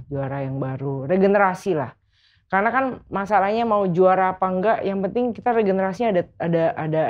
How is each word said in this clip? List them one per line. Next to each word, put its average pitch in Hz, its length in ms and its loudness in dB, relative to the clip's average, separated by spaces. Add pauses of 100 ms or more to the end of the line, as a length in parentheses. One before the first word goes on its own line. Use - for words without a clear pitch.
juara 139 400 -6
yang 135 160 -6
baru, 135 420 -6
regenerasi 190 680 2
lah. 139 160 -4 (580)
Karena 196 220 0
kan 262 140 0 (260)
masalahnya 196 560 0
mau 208 180 2
juara 185 480 4
apa 185 140 -2
enggak, 185 340 0
yang 196 220 -4
penting 233 320 -2
kita - 180 -4
regenerasinya 190 640 0
ada, 175 80 2 (160)
ada, 165 340 0
ada, 156 380 -2